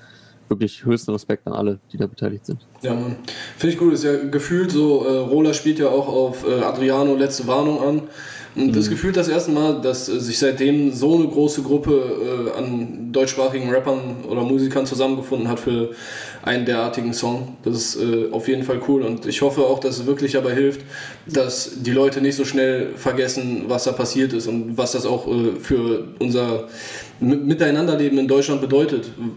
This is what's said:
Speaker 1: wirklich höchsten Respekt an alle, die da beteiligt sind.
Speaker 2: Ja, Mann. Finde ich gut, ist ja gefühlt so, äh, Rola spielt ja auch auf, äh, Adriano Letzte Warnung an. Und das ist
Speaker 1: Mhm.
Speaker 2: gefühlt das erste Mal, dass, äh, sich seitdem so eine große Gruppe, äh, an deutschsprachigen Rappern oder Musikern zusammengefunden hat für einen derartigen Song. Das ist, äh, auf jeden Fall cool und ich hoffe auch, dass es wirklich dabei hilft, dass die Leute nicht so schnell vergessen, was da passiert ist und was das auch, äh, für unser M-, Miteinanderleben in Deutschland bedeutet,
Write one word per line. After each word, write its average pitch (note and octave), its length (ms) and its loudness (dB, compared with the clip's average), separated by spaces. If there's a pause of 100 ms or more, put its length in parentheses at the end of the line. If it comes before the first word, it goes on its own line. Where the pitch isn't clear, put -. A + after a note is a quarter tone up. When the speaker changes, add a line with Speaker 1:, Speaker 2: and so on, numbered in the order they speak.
(480)
Speaker 1:
wirklich G#2 360 -2
höchsten A#2 260 0
Respekt G#2+ 380 -4
an - 60 -6
alle, G#2 260 -2 (120)
die - 40 -12
da G2+ 100 -2
beteiligt G2+ 400 -6
sind. - 180 -8 (180)
Speaker 2:
Ja, B2 120 -2
Mann. A#2+ 220 -6 (420)
Finde E3 160 2
ich E3+ 60 -6
gut, E3+ 120 6
ist D3 120 0
ja C#3+ 120 2
gefühlt C#3+ 540 -2
so, D3 340 4
äh, C3 140 2
Rola C#3+ 340 4
spielt D3+ 280 0
ja C#3+ 80 4
auch C#3 200 2
auf, B2+ 400 0
äh, B2 140 2
Adriano C3+ 540 2
Letzte C3+ 320 0
Warnung D3 340 2
an. D3 200 2 (520)
Und C3 160 2
das G#2+ 140 4
ist - 20 0
Speaker 1:
Mhm. G#2 80 -2
Speaker 2:
gefühlt F#3 240 0
das E3 100 2
erste E3 220 0
Mal, D3+ 320 2
dass, B2+ 260 -2
äh, G#2 100 0
sich A#2 200 -4
seitdem C#3 540 2
so C#3 240 4
eine E3 100 4
große C#3+ 360 2
Gruppe, B2+ 920 0
äh, - 40 -6
an A#2+ 540 -6
deutschsprachigen C3 560 0
Rappern B2+ 600 -2
oder A#2+ 140 -2
Musikern C3+ 420 2
zusammengefunden C3 600 -2
hat A2+ 120 -2
für A#2 300 0 (520)
einen A#2+ 220 -2
derartigen A#2+ 480 -2
Song. B2 520 -4
Das A#2+ 100 0
ist, - 220 -4
äh, A2+ 340 0
auf A2+ 180 -4
jeden C3 140 0
Fall B2+ 260 -2
cool C#3 140 4
und A2+ 240 -4
ich - 160 -4
hoffe C#3 200 4
auch, C3 180 4
dass B2+ 180 -2
es A#2+ 80 -6
wirklich C#3 260 0
dabei B2+ 220 0
hilft, C#3 260 2 (460)
dass C3+ 460 -2 (100)
die A#2+ 80 -2
Leute C3+ 320 4
nicht C#3 140 2
so C#3 100 0
schnell C3 500 0
vergessen, B2+ 720 -2
was B2 160 0
da B2+ 80 0
passiert B2+ 400 0
ist A2+ 140 -2
und A#2 320 -4
was A#2+ 140 0
das B2 120 -2
auch, B2 220 -2
äh, A#2 340 0
für A#2 440 0 (160)
unser A#2+ 480 0 (520)
M-, C#3 260 2
Miteinanderleben D3+ 720 2
in B2+ 100 2
Deutschland C#3 340 4
bedeutet, C3+ 480 2 (260)